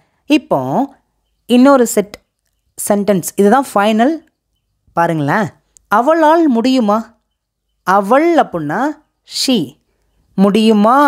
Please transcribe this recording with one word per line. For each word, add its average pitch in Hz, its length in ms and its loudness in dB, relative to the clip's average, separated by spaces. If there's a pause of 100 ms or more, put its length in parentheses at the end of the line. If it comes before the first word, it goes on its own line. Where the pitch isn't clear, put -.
(300)
இப்போ 269 300 -2 (960)
இன்னொரு 262 380 4
செட் 202 220 -4 (640)
சென்டென்ஸ், 202 520 -2 (100)
இதுதான் 214 320 2
ஃபைனல். 220 420 0 (840)
பாருங்களேன், 165 520 -2 (500)
அவளால் 320 460 2 (100)
முடியுமா? 226 420 0 (1000)
அவள் 254 320 0 (140)
அப்படின்னா 160 360 -6 (600)
she. 247 200 -2 (760)
முடியுமா? 214 600 2 (100)